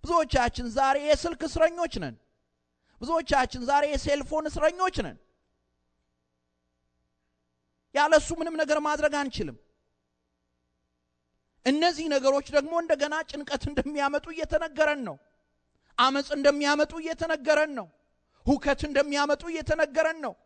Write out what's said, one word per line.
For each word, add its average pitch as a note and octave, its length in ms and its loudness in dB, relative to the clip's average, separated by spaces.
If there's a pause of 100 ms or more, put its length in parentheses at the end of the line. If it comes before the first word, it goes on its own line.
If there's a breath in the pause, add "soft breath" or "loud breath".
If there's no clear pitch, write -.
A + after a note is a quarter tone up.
ብዙዎቻችን C4+ 640 2
ዛሬ C4+ 320 2
የስልክ D4+ 400 0
እስረኞች E4+ 560 0
ነን። C3+ 180 -8 (840)
ብዙዎቻችን C4 640 0
ዛሬ C#4+ 220 4
የሴልፎን D4 600 -2
እስረኞች F4 520 0
ነን። F3 180 -6 (2750)
ያለሱ D4+ 420 6
ምንም E4 200 -4
ነገር D4+ 240 2
ማድረግ D4+ 340 0
አንችልም። A3 420 -6 (2000)
እነዚህ D#4 420 2
ነገሮች C#4 420 2
ደግሞ D4 280 0
እንደገና D4+ 360 0 (120)
ጭንቀት D4 400 -8
እንደሚያመጡ C#4+ 640 -4
እየተነገረን D#4 760 -2
ነው። D#3 120 -10 (840)
አመፅ C4+ 340 2
እንደሚያመጡ C#4+ 680 2
እየተነገረን D#4 760 0
ነው። G#3+ 120 -10 (600)
ሁከት C#4 380 2
እንደሚያመጡ C#4+ 640 0
እየተነገረን D#4+ 720 0
ነው። B3+ 140 -8 (100)